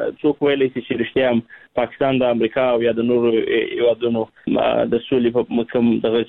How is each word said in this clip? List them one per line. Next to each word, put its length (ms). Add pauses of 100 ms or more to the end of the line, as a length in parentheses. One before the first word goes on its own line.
(220)
څوک 260
ویلی 260
شي 80
چې 200
رښتیا 300
هم 100 (380)
پاکستان 400
د 160
امریکا 340
او 140
یا 120
د 140
نورو 220
هیوادونو، 960 (640)
د 40 (100)
سولې 300
په 360
کوم 160 (180)
دغه 220